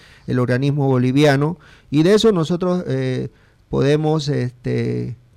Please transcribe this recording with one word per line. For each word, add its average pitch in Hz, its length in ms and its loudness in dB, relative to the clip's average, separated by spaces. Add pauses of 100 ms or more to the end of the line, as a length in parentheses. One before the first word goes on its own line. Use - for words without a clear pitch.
(260)
el 123 140 -2
organismo 135 480 0
boliviano, 139 720 2 (320)
y 147 100 2
de 185 140 4
eso 220 160 4
nosotros, 180 560 -2
eh, 131 420 -4 (400)
podemos, 151 580 0
este, 123 880 -4 (200)